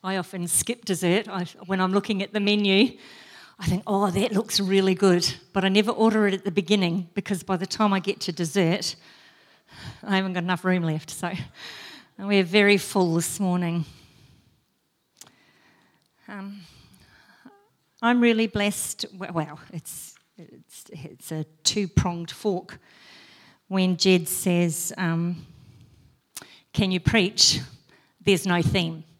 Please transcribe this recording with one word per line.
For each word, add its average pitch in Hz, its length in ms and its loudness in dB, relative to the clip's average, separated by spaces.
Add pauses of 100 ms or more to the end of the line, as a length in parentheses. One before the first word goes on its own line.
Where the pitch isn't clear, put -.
I 190 120 -2
often 180 300 -6
skip - 380 -4
dessert. 185 440 0
I, 185 160 -6 (220)
when 185 140 0
I'm 185 120 2
looking 196 300 0
at 196 100 -10
the 214 60 -2
menu, 208 580 4 (600)
I 185 80 -6
think, 180 180 0
"Oh, 202 240 0
that 196 220 0
looks 214 300 -2
really 190 340 2
good," 180 320 4 (260)
but 190 120 -2
I 190 40 4
never 202 220 2
order 220 380 2
it 190 60 0
at 190 100 -8
the 196 80 -4
beginning 180 640 0
because 196 280 -4
by 185 140 -4
the 180 100 -4
time 208 260 0
I 190 60 2
get 196 220 -4
to - 120 -6
dessert, 170 600 0 (1080)
I 202 100 -2
haven't 190 200 0
got 175 100 -2
enough 175 200 -2
room 180 200 2
left. 156 260 -4
So 175 220 -6 (840)
we're 196 280 2
very 202 320 4
full 180 400 0
this - 240 -4
morning. 175 440 -2 (2500)
Um, 202 320 -14 (1400)
I'm 240 200 2
really 226 260 4
blessed. - 600 -4 (120)
w-, 185 140 -10
Well, 156 260 -4 (140)
it's, - 420 -14 (220)
it's, - 560 -20
it's - 400 -16
a 156 120 -4 (200)
two-pronged 170 680 0
fork - 480 -6 (880)
when 185 300 0
Jed 180 320 4
says, 175 680 0
um, 170 480 -2 (1300)
"Can 190 200 0
you 185 80 0
preach? - 600 2 (600)
There's 196 260 2
no 175 160 2
theme." 165 400 0 (180)